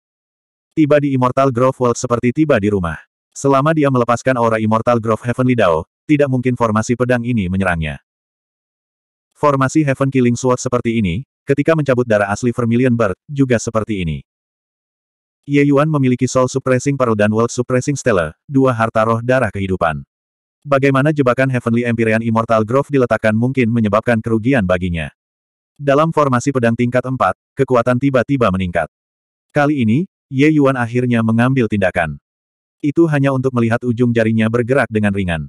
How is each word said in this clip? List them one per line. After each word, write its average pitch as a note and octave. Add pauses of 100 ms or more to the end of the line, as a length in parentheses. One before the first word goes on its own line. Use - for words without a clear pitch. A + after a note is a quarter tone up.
(720)
Tiba D3
di C#3
Immortal B2+
Grove B2+
World A#2+
seperti A#2+
tiba C#3+
di G#2
rumah. F2 (400)
Selama C#3
dia C#3+
melepaskan B2
aura A2+
Immortal A2
Grove A2
Heavenly B2+
Dao, F2 (220)
tidak D3
mungkin B2+
formasi A2
pedang B2
ini A#2
menyerangnya. F2 (1300)
Formasi C#3+
Heaven C#3
Killing B2
Sword B2
seperti A#2
ini, G2 (240)
ketika D3
mencabut C3
darah G#2
asli A#2+
Vermilion A#2
Bird, G#2 (140)
juga C3+
seperti G#2+
ini. D#2 (1300)
Ye C#3+
Yuan C#3+
memiliki C3
Soul B2+
Suppressing C3+
Pearl A#2
dan G#2
World A2
Suppressing B2
Stellar, F2+ (140)
dua C3+
harta A2
roh A2+
darah B2
kehidupan. F2+ (640)
Bagaimana C#3
jebakan C3
Heavenly A#2+
Empyrean A2+
Immortal A2+
Grove C3+
diletakkan A2+
mungkin B2
menyebabkan A2
kerugian A2+
baginya. F2 (640)
Dalam D3
formasi C#3+
pedang A#2
tingkat B2
empat, A#2 (160)
kekuatan B2
tiba-tiba B2+
meningkat. F2+ (640)
Kali D3
ini, B2 (220)
Ye C#3
Yuan C3+
akhirnya A#2+
mengambil A#2
tindakan. F2 (640)
Itu D3+
hanya C#3
untuk B2+
melihat A#2
ujung A#2+
jarinya A2
bergerak A#2+
dengan G#2+
ringan. F2